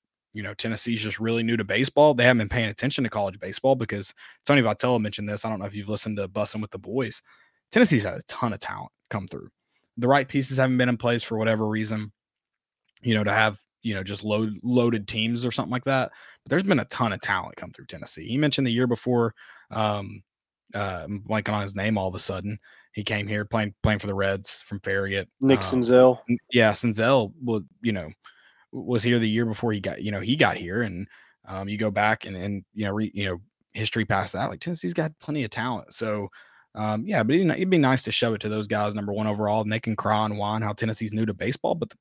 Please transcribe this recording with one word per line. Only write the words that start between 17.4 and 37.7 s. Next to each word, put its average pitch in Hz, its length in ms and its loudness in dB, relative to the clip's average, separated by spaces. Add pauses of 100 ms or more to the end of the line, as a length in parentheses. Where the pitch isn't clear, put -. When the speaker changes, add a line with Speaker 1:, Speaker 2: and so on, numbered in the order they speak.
Speaker 1:
come - 140 -12
through - 160 -20
Tennessee. - 400 -12
He 113 100 -4
mentioned 143 300 2
the 117 60 0
year 123 140 2
before, 120 480 2 (360)
um, 104 520 -2 (520)
uh, 98 300 -4
I'm 101 160 -8
blanking 107 320 -2
on 104 100 0
his 98 140 -8
name 104 200 0
all 95 120 0
of 90 60 -6
a 92 60 -8
sudden. 104 380 -6 (340)
He 104 120 -8
came 104 220 -4
here 104 180 -4
playing, 104 380 -2
playing 107 160 2
for 104 80 -8
the 98 80 -4
Reds 98 520 -2
from 101 140 -10
Farragut. 98 480 -4 (120)
Speaker 2:
Nick 135 180 6
Speaker 1:
Um, 127 220 0
Speaker 2:
Senzel. 123 480 8
Speaker 1:
n-, 120 100 2 (120)
yeah, 113 220 6
Senzel, 113 600 2 (100)
well, 113 200 -2 (200)
you 113 100 0
know, 85 180 -6 (600)
w-, 101 180 -8
was 117 120 2
here 120 160 4
the 113 100 2
year 113 180 0
before 113 260 -2
he 104 80 -4
got, 98 220 -6
you 107 100 -4
know, 98 80 -4
he 110 160 0
got 110 200 4
here. 98 260 -6
And, 98 240 -6 (400)
um, 95 220 -8
you 104 100 -6
go 107 120 0
back 104 340 0
and, 98 120 -10
and, 98 280 -6 (100)
you 107 120 -4
know, 98 60 -2
re-, 107 220 -4
you 101 120 -4
know, 90 140 -6 (320)
history 110 320 -2
past 98 280 0
that, 98 180 -4
like, - 100 -10
Tennessee's 170 340 -6
got 156 260 -2
plenty 147 240 -4
of 107 60 -6
talent. 117 440 -6
So, 104 360 -4 (460)
um, 107 300 -2
yeah, 185 160 2
but 123 140 4
it'd, 185 160 4
it'd 185 180 0